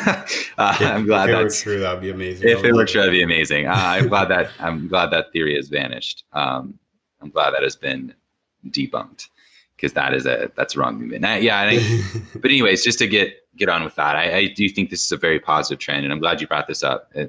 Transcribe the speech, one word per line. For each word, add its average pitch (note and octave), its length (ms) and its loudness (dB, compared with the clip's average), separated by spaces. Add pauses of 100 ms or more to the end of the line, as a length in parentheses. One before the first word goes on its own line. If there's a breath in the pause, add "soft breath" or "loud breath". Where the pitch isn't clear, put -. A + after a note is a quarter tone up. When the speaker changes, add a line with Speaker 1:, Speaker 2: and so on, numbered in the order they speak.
(600 loud breath)
Speaker 1:
Uh, G2+ 200 2
Speaker 2:
If, - 20 2
Speaker 1:
I'm G#2+ 240 0
glad G2 240 4
Speaker 2:
if - 40 4
it F#2+ 40 2
were F2+ 60 2
Speaker 1:
that's - 180 -2
Speaker 2:
true, G2+ 180 -4
that'd F#2 220 -4
be F#2+ 80 -6
amazing. F#2 380 -2
Speaker 1:
If A#2 100 6
it G2 40 -4
were A2+ 80 2
Speaker 2:
That A#2 40 6
would A2+ 140 4
Speaker 1:
true, G#2 140 2
that'd F#2 120 4
be F2+ 80 6
amazing. D2+ 460 2
Uh, E2 80 2
I'm F#2+ 320 2
glad G2 220 2
that, F2+ 200 2 (100)
I'm E2 280 -4
glad E2+ 240 0
that E2 200 0
theory D2+ 240 0
has C#2 120 -4
vanished. C2 560 -6 (100)
Um, C2+ 460 -4 (420)
I'm D2 80 -16
glad D2 220 0
that C2+ 100 0
has C#2 140 -2
been C2 380 -8 (540)
debunked - 600 -8 (500 soft breath)
'cause C#2 140 -2
that C#2 220 2
is C2 100 -2
a, B1 300 -2
that's - 200 -4
a C#2+ 40 -4
wrong B1 160 0
movement. - 280 -8
And G2 40 0
I, G#2+ 100 0
yeah. G#2 240 2
And G#2+ 180 4
I, G#2+ 420 0 (120)
Speaker 2:
<laughs> G#2 60 -12
Speaker 1:
but - 60 0
anyways, A#2+ 380 4
just - 140 0
to A#2 100 2
get, G2 280 2 (200)
get F#2+ 140 0
on E2+ 140 0
with D#2 100 -8
that, D2+ 220 0
I, E2+ 200 0
I G2 120 2
do G2+ 200 0
think G2 220 -2
this - 160 -6
is - 60 -2
a E2 60 -2
very D#2+ 220 2
positive D2+ 380 -2
trend, C#2+ 260 -4
and C#2 80 -4
I'm D2+ 80 -4
glad D#2+ 220 0
you D2+ 60 -8
brought D2+ 200 -2
this D2 140 -8
up, C2+ 340 -2
uh, D2+ 140 -4